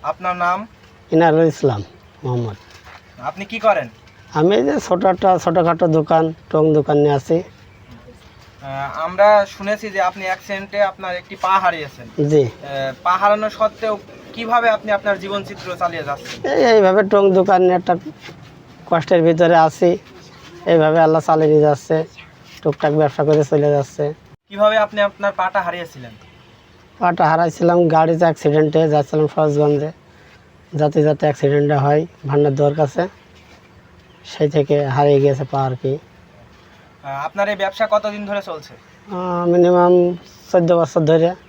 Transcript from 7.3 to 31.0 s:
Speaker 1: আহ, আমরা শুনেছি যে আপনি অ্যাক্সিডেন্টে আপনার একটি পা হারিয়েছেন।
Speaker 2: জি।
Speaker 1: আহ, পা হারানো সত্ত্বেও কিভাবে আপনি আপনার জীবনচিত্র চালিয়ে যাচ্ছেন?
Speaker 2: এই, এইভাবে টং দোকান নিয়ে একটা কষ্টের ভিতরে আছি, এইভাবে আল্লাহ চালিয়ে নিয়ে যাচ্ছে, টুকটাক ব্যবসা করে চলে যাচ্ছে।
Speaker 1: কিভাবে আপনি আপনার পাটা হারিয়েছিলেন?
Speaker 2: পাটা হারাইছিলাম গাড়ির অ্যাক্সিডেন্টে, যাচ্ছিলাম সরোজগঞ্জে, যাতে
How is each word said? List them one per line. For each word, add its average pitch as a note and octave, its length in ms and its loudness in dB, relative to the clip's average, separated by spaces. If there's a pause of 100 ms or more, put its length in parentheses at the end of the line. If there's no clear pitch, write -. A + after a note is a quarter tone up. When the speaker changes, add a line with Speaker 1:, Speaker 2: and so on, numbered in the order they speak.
Speaker 1:
আহ, - 1700 -14
আমরা G3+ 400 4
শুনেছি G#3 440 -8
যে F#3+ 100 -6
আপনি F#3 240 -4
অ্যাক্সিডেন্টে G3 580 -6
আপনার F#3+ 340 -6
একটি F3+ 280 -14
পা F#3+ 140 2
হারিয়েছেন। D3 720 -4
Speaker 2:
জি। D3+ 120 4
Speaker 1:
আহ, C3+ 500 -6 (100)
পা F3+ 140 0
হারানো G#3 340 0
সত্ত্বেও G#3+ 480 -4 (360)
কিভাবে A#3 360 0
আপনি G#3+ 280 -4
আপনার G3+ 200 -4
জীবনচিত্র G3 580 -10
চালিয়ে E3+ 260 -6
যাচ্ছেন? - 500 -10
Speaker 2:
এই, - 120 2 (100)
এইভাবে F#3+ 280 4 (100)
টং G3+ 260 4
দোকান F#3 240 4
নিয়ে F3+ 120 4
একটা F3+ 200 0 (960)
কষ্টের E3+ 320 2
ভিতরে E3+ 340 4
আছি, E3 420 2 (680)
এইভাবে D#3+ 340 2
আল্লাহ D#3+ 260 2
চালিয়ে D#3 220 2
নিয়ে D3+ 120 4
যাচ্ছে, D3+ 440 0 (580)
টুকটাক D3+ 300 -2
ব্যবসা D3+ 320 0
করে D3+ 200 2
চলে D3 260 0
যাচ্ছে। D3 440 -4 (340)
Speaker 1:
কিভাবে G#3+ 300 0
আপনি G#3 220 -2
আপনার G3+ 360 -4
পাটা F#3 260 -4
হারিয়েছিলেন? E3+ 480 -10 (880)
Speaker 2:
পাটা F3 320 0
হারাইছিলাম E3+ 580 2
গাড়ির D#3+ 300 2
অ্যাক্সিডেন্টে, D#3 680 2
যাচ্ছিলাম D3+ 460 0
সরোজগঞ্জে, D3 560 0 (920)
যাতে D3+ 220 2